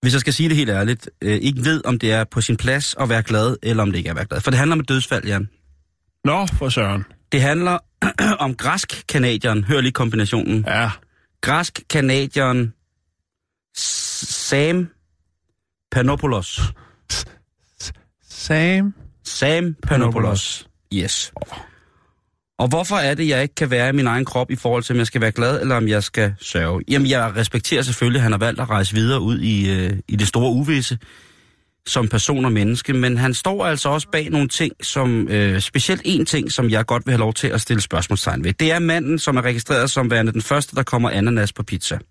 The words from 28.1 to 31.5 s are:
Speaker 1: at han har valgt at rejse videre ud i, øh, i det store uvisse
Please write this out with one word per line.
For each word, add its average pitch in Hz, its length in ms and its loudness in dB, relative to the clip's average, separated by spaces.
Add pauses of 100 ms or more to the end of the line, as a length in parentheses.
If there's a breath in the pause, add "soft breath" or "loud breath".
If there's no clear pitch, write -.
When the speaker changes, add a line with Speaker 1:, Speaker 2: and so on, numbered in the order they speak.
Speaker 1:
at 131 40 4
han 113 100 4
har 104 60 2
valgt 117 220 0
at 123 100 -4
rejse 101 240 0
videre 113 260 2
ud 110 200 0
i, 101 300 2
øh, 95 280 0 (100)
i - 80 -2
det 101 120 2
store 120 240 2
uvisse 131 460 0 (880 loud breath)